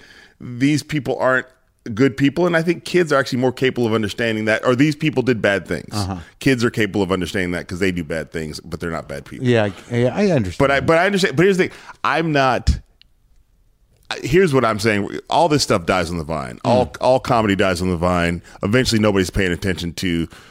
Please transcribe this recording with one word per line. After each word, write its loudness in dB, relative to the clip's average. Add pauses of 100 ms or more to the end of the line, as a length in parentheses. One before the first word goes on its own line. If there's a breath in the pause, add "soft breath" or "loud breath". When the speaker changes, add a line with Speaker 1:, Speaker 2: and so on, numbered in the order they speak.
(400 loud breath)
Speaker 1:
these 0
people -4
aren't 2 (480)
good 4
people. 2
And 0
I 2
think -2
kids 0
are 2
actually -2
more 2
capable -2
of 0
understanding -2
that, 0
or 2
these 2
people -2
did 0
bad 0
things. -8
Speaker 2:
Uh-huh. -4 (240 loud breath)
Speaker 1:
Kids 2
are 2
capable -2
of -2
understanding -2
that -6
'cause -10
they 0
do -4
bad -8
things, -8
but -12
they're -6
not -8
bad -10
people. -8
Speaker 2:
Yeah, 2 (220)
I, -4
yeah, 2
I 0
understand. 0
Speaker 1:
But 2
I, 2
but 2
I 2
understand. 0
But 4
here's 4
the 0
thing. -12 (280 loud breath)
I'm 0
not, 2 (1300)
I, -8
here's 4
what 6
I'm 2
saying. 0 (100)
All 4
this 2
stuff 0
dies 2
on -4
the -6
vine. -6
All, 2
Speaker 2:
Mm. -16
Speaker 1:
all 2
comedy 2
dies 0
on -2
the 0
vine. 0 (200 loud breath)
Eventually, 2
nobody's 2
paying 0
attention -4
to -2 (220 loud breath)